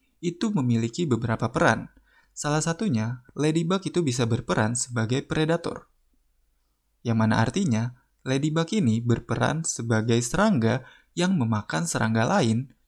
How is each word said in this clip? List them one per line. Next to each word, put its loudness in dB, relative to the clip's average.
itu -4
memiliki 0
beberapa 0
peran. 0
Salah -2
satunya, -2
ladybug 0
itu -2
bisa 0
berperan 0
sebagai -2
predator. -2
Yang 0
mana 4
artinya, 0
ladybug 0
ini 2
berperan 0
sebagai 0
serangga 2
yang 2
memakan -2
serangga 2
lain, 2